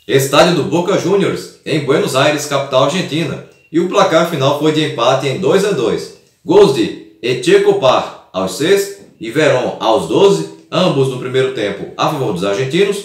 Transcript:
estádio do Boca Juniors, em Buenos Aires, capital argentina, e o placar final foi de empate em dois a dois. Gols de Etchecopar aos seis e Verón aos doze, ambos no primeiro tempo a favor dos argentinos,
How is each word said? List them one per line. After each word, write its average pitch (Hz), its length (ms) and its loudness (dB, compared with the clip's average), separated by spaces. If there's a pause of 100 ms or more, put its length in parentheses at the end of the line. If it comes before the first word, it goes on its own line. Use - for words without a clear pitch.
estádio 147 480 2
do 139 80 0
Boca 175 340 0
Juniors, 170 680 -2
em 139 180 -4
Buenos 151 340 0
Aires, 147 320 0
capital 135 380 0
argentina, 160 600 -4 (260)
e 151 80 0
o 185 80 0
placar 180 440 2
final 147 260 0
foi 151 140 2
de 147 120 0
empate 131 440 0
em 131 100 -4
dois 185 260 2
a 202 100 0
dois. - 420 -4 (280)
Gols 175 300 6
de - 480 -4
Etchecopar 156 1120 0
aos 92 240 -6
seis 196 400 0 (240)
e 113 80 -10
Verón 139 500 0
aos 104 280 0
doze, 175 480 2 (160)
ambos 151 360 2
no - 120 -6
primeiro 131 340 -2
tempo 104 420 -6
a 156 140 -2
favor 131 240 -4
dos 87 100 -4
argentinos, 135 600 0